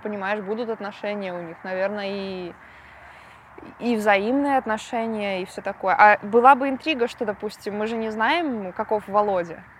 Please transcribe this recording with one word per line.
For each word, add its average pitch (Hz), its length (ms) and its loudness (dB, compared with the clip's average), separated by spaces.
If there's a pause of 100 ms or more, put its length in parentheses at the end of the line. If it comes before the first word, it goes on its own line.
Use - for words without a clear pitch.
понимаешь, 208 380 -4
будут 220 280 -6
отношения 208 640 -6
у 175 80 -8
них, 165 220 -12
наверное, 196 460 -4
и, 190 440 -8 (1300)
и 233 160 0
взаимные 220 600 2
отношения, 220 840 -4
и 190 40 -6
все - 160 -14
такое. 190 360 -2
А 208 240 10
была 233 340 6
бы 262 120 -2
интрига, 262 400 -2
что, - 180 -6
допустим, 208 520 -6
мы 214 100 -2
же 233 80 -4
не 226 160 -4
знаем, 226 600 -2
каков 214 340 -2
Володя. 190 560 0 (160)